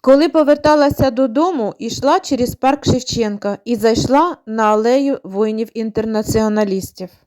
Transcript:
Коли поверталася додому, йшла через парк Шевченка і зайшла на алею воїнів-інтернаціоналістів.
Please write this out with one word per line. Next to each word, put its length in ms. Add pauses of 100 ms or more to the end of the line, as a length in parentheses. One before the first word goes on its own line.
Коли 280
поверталася 800
додому, 680
йшла 420
через 340
парк 300
Шевченка 800
і 120
зайшла 600 (100)
на 160
алею 640
воїнів-інтернаціоналістів. 1800 (180)